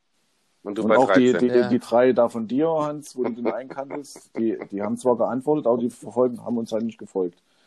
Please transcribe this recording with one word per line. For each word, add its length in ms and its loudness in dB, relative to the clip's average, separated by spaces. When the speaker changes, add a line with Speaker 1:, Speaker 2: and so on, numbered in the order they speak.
Speaker 1:
Und 140 -8
du 60 -4
Speaker 2:
Und 60 0
Speaker 1:
bei 80 6
Speaker 2:
auch 160 4
die, 200 6
Speaker 1:
dreizehn. 160 2
Speaker 2:
die, 100 0
Speaker 3:
Ja. 100 2
Speaker 2:
die 100 2
drei 340 2
da 160 2
von 180 -8
dir, 220 0
Hans, 480 -4
wo 60 -2
du 80 -2
den 160 -6
einen 220 -6
kanntest, 680 -14
die, 200 -2
die 100 -6
haben 160 -4
zwar 200 2
geantwortet, 500 -2
aber 100 2
die 120 -2
verfolgen, 540 -4
haben 140 -6
uns 140 -8
halt 120 -4
nicht 140 -8
gefolgt. 440 -8